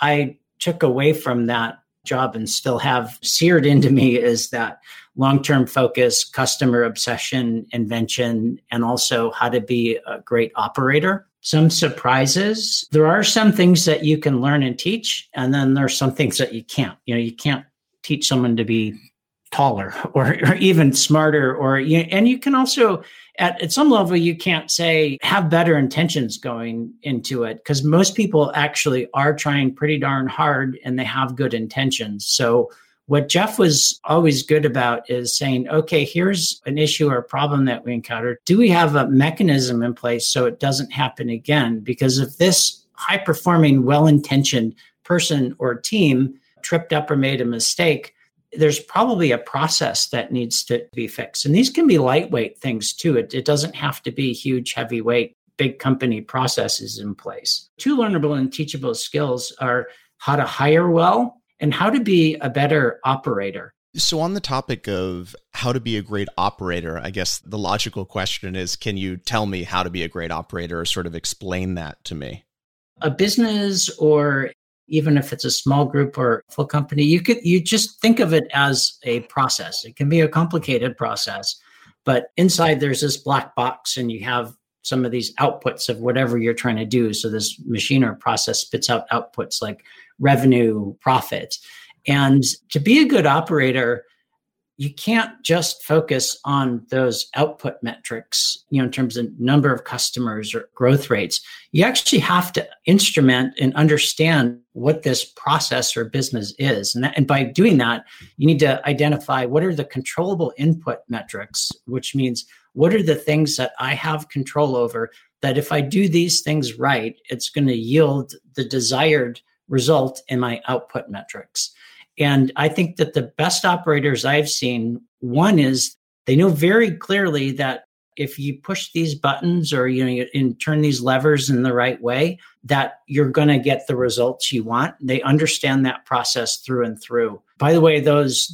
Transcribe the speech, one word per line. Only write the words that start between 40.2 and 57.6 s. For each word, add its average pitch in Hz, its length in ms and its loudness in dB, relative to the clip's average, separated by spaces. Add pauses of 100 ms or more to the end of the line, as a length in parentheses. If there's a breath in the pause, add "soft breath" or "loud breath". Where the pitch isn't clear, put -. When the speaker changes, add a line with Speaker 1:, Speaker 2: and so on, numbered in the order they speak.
Speaker 1:
so 127 200 0
it 117 160 -4
doesn't 135 320 -2
happen 127 340 -4
again?" 117 540 -2
Because 127 380 0
if 135 180 -4
this - 560 2
high-performing, 165 880 2
well-intentioned 139 920 2 (280 soft breath)
person 156 560 -2
or 127 160 -2
team 135 600 0 (260 loud breath)
tripped 165 320 -4
up 151 180 0
or 143 60 0
made 135 240 0
a 120 40 -2
mistake, 120 680 -2 (400)
there's 151 260 2
probably 190 520 0
a 120 60 2
process 139 680 -2
that 120 240 -6
needs 120 340 -4
to 120 280 -2
be 117 140 -6
fixed. - 380 -8
And 143 100 4
these 254 140 4
can 330 180 2
be 190 100 6
lightweight 131 640 0
things 113 340 -6
too. 151 240 0
It, - 160 -2
it 127 120 -6
doesn't 147 300 0
have 143 280 -6
to - 80 -8
be 135 200 -2
huge, 127 420 -4
heavyweight, 117 640 -2 (220)
big 135 220 -2
company 127 420 0
processes 110 760 -4
in 101 160 -10
place. - 600 -10